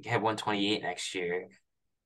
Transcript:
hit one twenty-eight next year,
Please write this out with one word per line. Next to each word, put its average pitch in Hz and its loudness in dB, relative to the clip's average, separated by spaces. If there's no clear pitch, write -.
hit 113 2
one 107 2
twenty-eight 104 2
next - -4
year, 90 -2